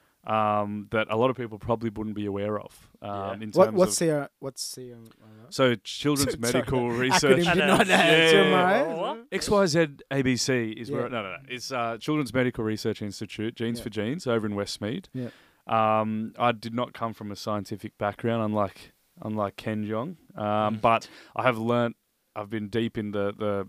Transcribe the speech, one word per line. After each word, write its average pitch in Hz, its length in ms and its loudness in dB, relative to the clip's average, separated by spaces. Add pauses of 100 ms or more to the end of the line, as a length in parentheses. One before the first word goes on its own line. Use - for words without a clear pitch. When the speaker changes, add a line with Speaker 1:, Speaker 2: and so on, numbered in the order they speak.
(260)
Speaker 1:
um, 104 680 0
that 110 180 0
a 107 80 0
lot 127 120 4
of 123 60 -2
people 110 220 -10
probably 113 320 -2
wouldn't 107 260 -6
be 104 100 -4
aware 101 340 -4
of, - 300 -18 (120)
um, 107 80 -12
Speaker 2:
Yeah. 98 240 -6
Speaker 1:
in 107 180 -10
Speaker 3:
What, 180 140 6
Speaker 1:
terms 220 120 -2
Speaker 3:
what's 190 160 4
Speaker 1:
of - 40 -2
Speaker 3:
C 165 140 2
R, 143 180 -2 (100)
what's 135 220 -12
C 127 300 -12
M 117 180 -20 (120)
R 110 260 -20
I? - 20 -20
Speaker 1:
So 127 260 4
Children's 143 560 0
Speaker 3:
<laughs> - 80 -4
Sorry. 120 140 0
Speaker 1:
Medical 127 280 0
Speaker 3:
Acronym 120 180 -2
Speaker 1:
Research 139 460 4
Speaker 3:
did 175 120 2
not - 0 -
Speaker 2:
I 147 80 2
know. - 160 4
Speaker 3:
add 202 60 4
Speaker 1:
Yeah, 180 240 6
yeah, 160 120 8
yeah. 160 60 8
Speaker 3:
C 160 80 8
M 185 160 6
R 180 120 4
I. 165 280 2
Speaker 2:
What? 226 380 -6
Speaker 1:
X 185 180 -4
Y 202 160 4
Z 165 220 4 (240)
A 139 100 0
B 127 160 2
C 120 340 0
is 113 200 -10
where, 123 120 -4
Speaker 3:
Yeah. 120 40 -4
Speaker 1:
no, 113 160 -4
no, 92 80 -8
no. 85 180 -12
It's, 123 220 -10
uh, 117 260 -2
Children's 143 360 -2
Medical 123 300 0
Research 107 380 -2
Institute, 107 540 -8
Genes 117 240 -4
Speaker 3:
Yeah. 110 40 -12
Speaker 1:
for 113 60 -8
Genes, 107 380 -4
over 113 180 0
in 104 80 -4
Westmead. 101 600 -6
Speaker 3:
Yeah. 123 160 -8 (380)
Speaker 1:
Um, 110 720 0
I 120 140 2
did 113 220 -6
not 120 200 -4
come 117 200 -6
from 104 180 -12
a 98 40 -10
scientific 104 640 -6
background, 113 460 -2
unlike, 104 500 -2 (280)
unlike 107 360 -4
Ken 107 280 -6
Jeong. 117 300 -6 (220)
Um, 107 400 0
Speaker 2:
Mm. 107 40 -6
Speaker 1:
but 113 260 2 (280)
I 110 80 -4
have 120 140 4
learnt, 120 380 0 (400)
I've 104 140 -10
been 107 200 -6
deep 117 280 -2
in 104 140 -4
the, 101 260 -2
the, 101 320 -2